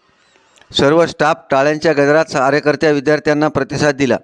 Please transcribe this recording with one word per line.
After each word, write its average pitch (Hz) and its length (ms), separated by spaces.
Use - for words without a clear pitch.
सर्व 156 280
स्टाफ 151 300
टाळ्यांच्या 151 420
गजरात 143 320
कार्यकर्त्या 143 640
विद्यार्थ्यांना 147 580
प्रतिसाद 143 460
दिला. 127 300